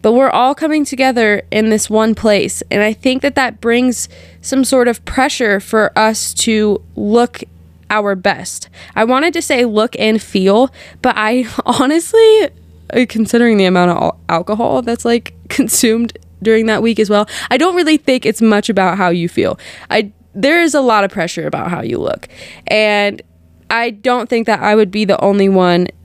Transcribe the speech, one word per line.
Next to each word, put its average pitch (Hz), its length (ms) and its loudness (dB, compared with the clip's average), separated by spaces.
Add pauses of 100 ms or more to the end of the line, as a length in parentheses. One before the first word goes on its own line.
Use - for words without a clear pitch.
But 220 120 2
we're 262 160 4
all 262 240 2
coming 302 320 -2
together 233 640 0
in 214 200 0
this 214 200 0
one 220 240 2
place. 208 560 0
And 208 140 0
I 214 100 0
think 254 300 -2
that 277 120 -2
that 254 240 -2
brings 240 480 0 (320)
some 269 240 -2
sort 247 240 2
of 233 160 -4
pressure 240 560 -2
for 220 380 0
us 220 380 0
to 214 480 0 (120)
look 226 460 0 (480)
our 208 260 0
best. - 540 -6 (260)
I 214 80 0
wanted 269 300 0
to 339 80 -6
say 254 240 0
look 214 320 -2
and 220 240 0
feel, 202 500 0 (300)
but 247 160 0
I 220 300 -2 (100)
<laughs> - 80 -6
honestly, 339 840 2 (580)
considering 226 500 2
the 190 80 4
amount 180 260 4
of 170 60 -2
al-, - 220 -2 (100)
alcohol 208 540 -2
that's, 233 220 -6
like, 233 360 -2
<laughs> - 80 -20
consumed 226 680 0 (280)
during 220 240 2
that 214 160 0
week 226 160 0
as 208 100 0
well, 208 180 2 (220)
I 254 80 0
don't 349 180 2
really 311 220 2
think 254 300 0
it's 226 160 -2
much 208 260 2
about 185 300 0
how 180 100 0
you 175 180 -2
feel. - 300 -4 (320)
I, 208 220 -2 (240)
there 285 260 2
is 311 140 0
a 285 60 2
lot 220 220 2
of 196 60 -2
pressure 170 380 -6
about 156 240 -6
how 160 100 -6
you - 160 -4
look. - 300 -6 (400)
And 208 560 0 (480)
I 233 180 -2
don't 240 400 -4
think 226 160 -2
that 214 140 0
I 208 160 2
would 214 160 2
be 214 120 -2
the 190 160 0
only 196 300 2
one 180 380 2 (180)